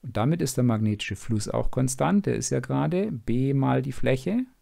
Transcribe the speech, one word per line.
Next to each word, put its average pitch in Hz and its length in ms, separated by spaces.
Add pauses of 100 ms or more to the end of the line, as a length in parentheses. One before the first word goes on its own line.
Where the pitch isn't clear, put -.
Und 131 120
damit 151 260
ist 139 160
der 127 60
magnetische 107 520
Fluss 107 340
auch 117 220
konstant. 143 560
Der 117 80
ist 113 140
ja 135 100
gerade 156 520
B 131 420
mal 131 280
die 131 100
Fläche 175 540 (160)